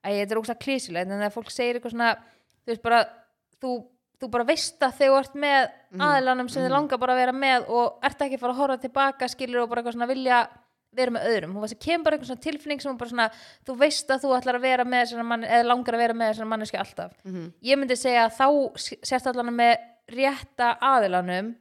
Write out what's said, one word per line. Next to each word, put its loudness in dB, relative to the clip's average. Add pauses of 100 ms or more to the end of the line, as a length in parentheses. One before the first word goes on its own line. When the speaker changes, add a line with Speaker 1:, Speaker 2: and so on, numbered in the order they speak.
Speaker 1:
æ, -6 (100)
þetta -4
er 0
ógeðslega -8
klísjulegt, -4
en -6
þegar -4
fólk -12
segir -4
eitthvað -10
svona, 0 (560)
þú -4
veist, -10
bara, 4 (640)
þú, -4 (480)
þú -10
bara 0
veist 0
það 2
þegar 6
þú 6
ert -2
með 2 (220)
Speaker 2:
Mhm. -8
Speaker 1:
aðilanum 2
sem -4
þið 0
Speaker 2:
Mhm. 2
Speaker 1:
langar 0
bara 0
að 2
vera 2
með 2
og 2
ert -2
ekki -2
að -8
fara -2
að -4
horfa 0
tilbaka, 0
skilur, -4
og -2
bara -4
eitthvað -6
svona -4
vilja 2 (460)
vera 0
með -4
öðrum. -2
Þú -8
veist, -8
það -20
kemur -2
bara 2
einhver -10
svona -10
tilfinning -8
sem -8
bara -10
svona, 0 (360)
þú -8
veist 2
að 2
þú 2
ætlar -2
að -2
vera 2
með 0
þessari -6
mann-, -2
eða 4
langar 0
að 0
vera 2
með 0
þessari -6
manneskju -4
alltaf. -10 (140)
Speaker 2:
Mhm. -10 (100)
Speaker 1:
Ég 4
myndi -2
segja 2
að -4
þá 4
s-, -10 (100)
sért -2
allan -4
með 6 (340)
rétta -2
aðilanum 2